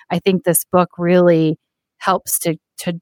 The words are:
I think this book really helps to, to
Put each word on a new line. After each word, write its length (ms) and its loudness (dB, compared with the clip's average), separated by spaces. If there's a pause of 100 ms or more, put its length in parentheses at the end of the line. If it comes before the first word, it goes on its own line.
(100)
I 100 -2
think 240 0
this 260 0
book 280 0
really 580 2 (400)
helps 440 -4
to, 160 -4 (240)
to 220 -8